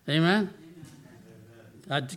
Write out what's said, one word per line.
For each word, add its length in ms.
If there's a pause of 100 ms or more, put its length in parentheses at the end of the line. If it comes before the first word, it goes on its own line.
Amen? 460 (1400)
Uh, 80
d-, 180